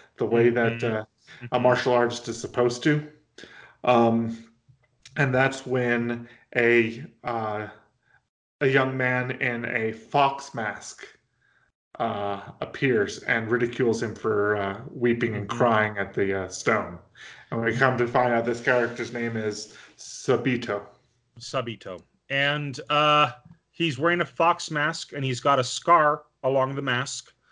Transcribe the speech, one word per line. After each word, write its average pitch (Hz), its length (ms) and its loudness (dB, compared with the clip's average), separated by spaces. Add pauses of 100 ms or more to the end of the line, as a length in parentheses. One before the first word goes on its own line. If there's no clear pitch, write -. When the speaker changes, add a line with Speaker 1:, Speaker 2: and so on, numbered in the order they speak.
(180)
Speaker 1:
the 123 80 -2
way 117 240 4
that, 117 240 2
Speaker 2:
Mm-hmm. 117 220 -2
Speaker 1:
uh, 110 40 -4
a - 40 -8 (520)
Speaker 2:
Mm-hmm. 120 80 0
Speaker 1:
martial 123 280 4
artist 120 360 2
is 113 120 -6
supposed 123 440 0
to. 151 200 2 (800)
Um, 117 560 2 (800)
and 135 180 0
that's 135 320 2
when 120 640 -2 (260)
a, 117 500 4 (200)
uh, 107 420 -4 (920)
a 147 80 2
young 131 280 2
man 127 360 -2
in 120 320 -6
a 113 280 -4
fox - 640 0
mask, 107 500 -10 (920)
uh, 101 420 -4 (200)
appears 113 640 0
and 113 260 -2
ridicules 120 520 0
him 107 120 -4
for, 104 420 0
uh, 98 240 -4 (100)
weeping 117 460 0
and 101 120 -6
Speaker 2:
Mm-hmm. - 100 -8
Speaker 1:
crying 107 400 2
at 95 160 -4
the, 98 300 -2
uh, 90 40 -8
stone. 92 500 -4 (520)
And 117 120 -4
we 117 140 -2
come 127 220 2
to 120 100 2
find 123 240 2
out 117 120 2
this 117 160 -4
character's 120 520 0
name 117 240 -4
is 107 380 -6 (240)
Sabito. 117 840 -2 (560)
Speaker 2:
Sabito. 113 640 -8 (300)
And, 143 500 -2 (100)
uh, 147 420 4 (380)
he's 160 280 -4
wearing 170 240 2
a - 20 -2
fox 165 460 0
mask, 156 420 -4
and 143 120 -6
he's 127 160 -2
got 139 180 4
a 127 60 2
scar 151 580 4 (200)
along 135 320 0
the 131 80 -6
mask. 131 500 -4 (200)